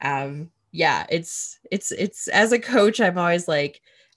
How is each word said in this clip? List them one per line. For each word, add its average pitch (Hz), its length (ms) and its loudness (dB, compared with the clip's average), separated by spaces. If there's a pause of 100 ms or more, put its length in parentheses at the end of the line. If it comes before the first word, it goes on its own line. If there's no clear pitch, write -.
Um, 139 500 -6 (200)
yeah, 151 380 0
it's, - 500 -6 (120)
it's, - 220 -4
it's, - 360 -6
as 220 240 4
a 240 60 6
coach, 226 420 2
I'm 180 160 2
always 175 320 0
like, 147 320 -2 (360)